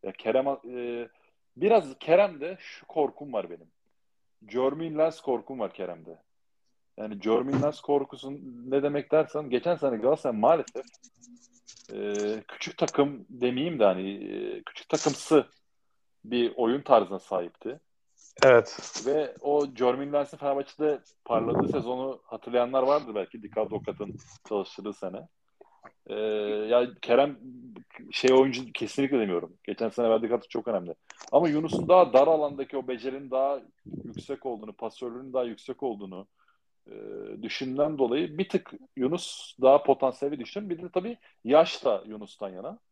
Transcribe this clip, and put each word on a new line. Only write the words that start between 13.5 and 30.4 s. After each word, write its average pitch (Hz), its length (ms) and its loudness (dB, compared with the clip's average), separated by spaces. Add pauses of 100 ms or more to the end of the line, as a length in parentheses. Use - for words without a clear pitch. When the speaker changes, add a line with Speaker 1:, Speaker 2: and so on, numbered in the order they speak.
Speaker 1:
de 110 40 6
hani, 95 280 4 (140)
e, 101 380 -8
küçük - 260 -18
takımsı 151 560 2 (800)
bir 117 300 0
oyun 123 260 0
tarzına 98 380 4
sahipti. 95 600 -8 (640)
Speaker 2:
Evet. 120 360 6 (260)
Speaker 1:
Ve 143 360 -2
o 143 240 0 (100)
Jermaine 127 360 0
Lens'in 143 260 -4
Fenerbahçe'de 143 640 -2 (260)
parladığı 117 460 0
sezonu 127 540 -4
hatırlayanlar 123 580 0
vardır 131 320 0
belki. 104 280 -6
Dika 104 260 -4
Dokat'ın 101 460 -8 (340)
çalıştırdığı 101 440 -6
sene. 98 340 -12 (800)
Ee, 107 60 -10 (560)
ya 123 180 4 (140)
Kerem 135 380 2 (720)
şey 131 220 4
oyuncu 131 400 4
kesinlikle 135 460 -2
demiyorum. 87 440 -2
Geçen 107 260 -4
sene 117 200 0
verdiği 113 200 2
katkı 117 200 -2